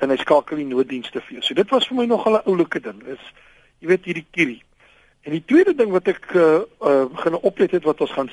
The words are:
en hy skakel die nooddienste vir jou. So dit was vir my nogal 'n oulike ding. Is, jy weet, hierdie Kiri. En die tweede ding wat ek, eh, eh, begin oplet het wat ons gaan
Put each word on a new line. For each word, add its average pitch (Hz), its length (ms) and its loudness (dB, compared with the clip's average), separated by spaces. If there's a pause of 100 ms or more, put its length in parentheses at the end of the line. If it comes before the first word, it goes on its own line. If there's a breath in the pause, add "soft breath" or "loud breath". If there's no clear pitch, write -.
en 135 100 0
hy 131 60 2
skakel 147 400 0
die 147 100 -4
nooddienste 127 540 -4
vir - 120 -18
jou. 117 100 -16
So - 120 -4
dit 196 160 0
was 262 160 0
vir 254 100 -6
my 240 100 0
nogal 226 300 0
'n 208 100 0
oulike 170 340 0
ding. 107 260 -14
Is, 131 120 -14 (640 soft breath)
jy - 80 -16
weet, 180 160 2
hierdie 165 260 -8
Kiri. 143 320 -2 (600 soft breath)
En 147 100 -10
die 160 140 -4
tweede 339 280 4
ding 233 160 0
wat 180 180 0
ek, - 160 -2 (100)
eh, 160 200 6 (260)
eh, 139 260 2
begin 160 340 -4
oplet 190 300 2
het 180 140 0
wat 151 160 0
ons 147 120 -2
gaan 135 200 -6